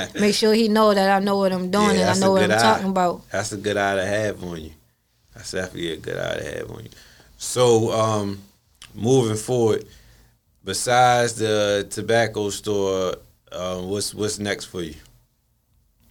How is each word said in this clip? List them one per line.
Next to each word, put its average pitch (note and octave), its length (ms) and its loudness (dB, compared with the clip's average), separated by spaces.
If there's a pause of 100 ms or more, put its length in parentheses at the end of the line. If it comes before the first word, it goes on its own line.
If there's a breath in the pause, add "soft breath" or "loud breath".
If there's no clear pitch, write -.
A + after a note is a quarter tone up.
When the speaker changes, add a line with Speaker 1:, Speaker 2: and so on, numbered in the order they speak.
(140)
Speaker 1:
<laughs> - 60 -4
Speaker 2:
Make G#3 160 2
sure A3 180 2
he A3+ 140 2
know G#3+ 260 4
that G3 160 4
I G3 80 4
know G3+ 180 0
what F#3+ 160 2
I'm F#3 160 -4
doing G3+ 180 2
Speaker 1:
Yeah, G#3 80 2
Speaker 2:
and F#3+ 80 2
I - 20 2
Speaker 1:
that's F#3 160 2
Speaker 2:
know G3 80 4
Speaker 1:
a G3 60 4
Speaker 2:
what F#3+ 80 4
Speaker 1:
good - 100 2
Speaker 2:
I'm G#3+ 60 4
Speaker 1:
eye. A3+ 40 4
Speaker 2:
talking A3 280 2
about. F3+ 320 0 (100)
Speaker 1:
That's G2 180 -4
a G#2+ 60 -6
good G2+ 200 -2
eye G2 200 2
to F#2+ 100 0
have G2+ 380 -4
on E2+ 180 -8
you. D#2 80 -14 (640)
That's - 160 -16
definitely E2+ 440 -6
a - 20 -8
good - 200 -8
eye G1+ 220 -4
to - 200 -8
have - 120 -10
on - 140 -14
you. - 60 -18 (480 soft breath)
So, A#2 520 4
um, G#2+ 500 -2 (540)
moving A2 420 2
forward, A2+ 480 0 (800 soft breath)
besides A#2+ 680 2
the G#2 560 0
tobacco G#2+ 600 0
store, G2 680 -2 (340)
uh, F#2 280 -6
what's, F#2+ 360 -6
what's G2+ 240 -4
next G2+ 280 -4
for - 160 -10
you? D#2+ 120 -10 (1160)